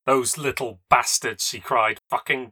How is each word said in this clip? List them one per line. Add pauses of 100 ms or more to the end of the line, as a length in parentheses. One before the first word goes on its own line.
Those
little (100)
bastards,
she
cried. (100)
Fucking